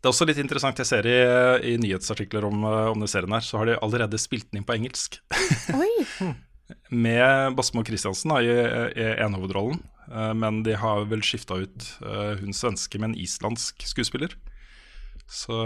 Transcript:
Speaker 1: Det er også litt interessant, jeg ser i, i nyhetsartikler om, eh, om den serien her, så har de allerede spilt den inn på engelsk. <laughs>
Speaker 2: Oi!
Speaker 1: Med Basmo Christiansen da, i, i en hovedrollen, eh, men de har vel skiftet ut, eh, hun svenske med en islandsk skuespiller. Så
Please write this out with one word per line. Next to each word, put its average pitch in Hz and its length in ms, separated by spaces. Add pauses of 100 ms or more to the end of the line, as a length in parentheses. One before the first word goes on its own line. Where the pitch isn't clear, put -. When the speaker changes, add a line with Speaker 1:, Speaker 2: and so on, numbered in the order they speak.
Speaker 1:
Det 165 80
er 160 40
også 170 140
litt 147 100
interessant, 139 400
jeg 131 80
ser 110 240
i, 123 640
i 117 40
nyhetsartikler 104 680
om, 104 180
eh, 110 280
om 107 80
den 104 100
serien 92 240
her, 113 80
så 113 160
har 110 80
de 117 160
allerede 110 400
spilt - 300
den 101 100
inn - 60
på 120 80
engelsk. - 440 (120)
<laughs> - 420
Speaker 2:
Oi! 285 600 (560)
Speaker 1:
Med 127 680
Basmo 117 280
Christiansen 104 440
da, 151 120
i, 117 100 (420)
i 110 140 (140)
en 104 120
hovedrollen, 98 460 (320)
eh, 110 220
men 110 300
de 110 140
har 104 280
vel 107 160
skiftet - 440
ut, - 220 (180)
eh, 104 320
hun 98 160
svenske 104 480
med 110 100
en - 60
islandsk - 680
skuespiller. 131 480 (920)
Så - 400